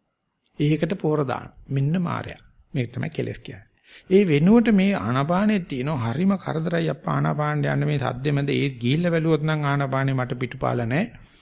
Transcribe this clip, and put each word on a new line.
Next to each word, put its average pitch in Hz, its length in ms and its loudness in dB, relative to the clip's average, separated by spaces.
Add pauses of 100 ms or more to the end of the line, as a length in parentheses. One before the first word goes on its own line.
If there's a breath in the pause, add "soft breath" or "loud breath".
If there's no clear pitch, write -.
(560)
ඒකට 151 380 0
පෝර 151 280 0
දාන. - 320 -6 (100)
මෙන්න 139 340 0
මායя. 120 400 -4 (300)
මේක 123 220 -4
තමයි - 200 -6
කෙලස් 117 280 -6
කියන්නේ. - 260 -18 (440 loud breath)
ඒ 196 160 6
වෙනුවට 196 480 6
මේ 196 220 4
ආනාපානෙත් 170 760 0
තියෙන 139 280 -2
හරිම 127 400 0
කරදරයි 160 540 -2
අප්පා 147 240 -4
ආනාපානෙ 147 540 0
යන්න 143 180 0
මේ 147 120 0
සද්දෙ 127 340 -2
මැද 143 180 0
ඒ 131 220 0
ගිහිල්ලා 139 400 0
බැලුවොත් 160 300 0
නම් 156 220 -2
ආනාපානෙ 135 480 0
මට 127 260 -2
පිටුපාල 123 440 -4
නැහැ. 135 240 0 (360 loud breath)